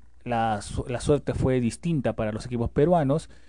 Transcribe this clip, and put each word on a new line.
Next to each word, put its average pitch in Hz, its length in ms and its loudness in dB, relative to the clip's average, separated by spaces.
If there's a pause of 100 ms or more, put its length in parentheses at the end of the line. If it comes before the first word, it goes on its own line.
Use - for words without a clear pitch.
(240)
la 113 380 0
su-, - 260 -6
la 120 140 -4
suerte 143 320 2
fue 131 260 2
distinta 120 560 0
para 110 160 -2
los 107 140 -6
equipos 117 240 -2
peruanos. 151 600 2 (200)